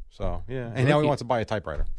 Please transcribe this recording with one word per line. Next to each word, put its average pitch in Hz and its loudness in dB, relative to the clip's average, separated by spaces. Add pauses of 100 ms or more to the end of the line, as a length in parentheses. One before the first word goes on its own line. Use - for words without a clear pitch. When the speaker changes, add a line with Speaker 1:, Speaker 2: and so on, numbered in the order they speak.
(120)
Speaker 1:
So, 87 -4
yeah. 127 -6
And 113 -8
now 127 2
he 143 6
Speaker 2:
Rookie. 151 4
Speaker 1:
wants 139 0
to 123 -8
buy 120 0
a 107 -2
typewriter. 85 -2 (120)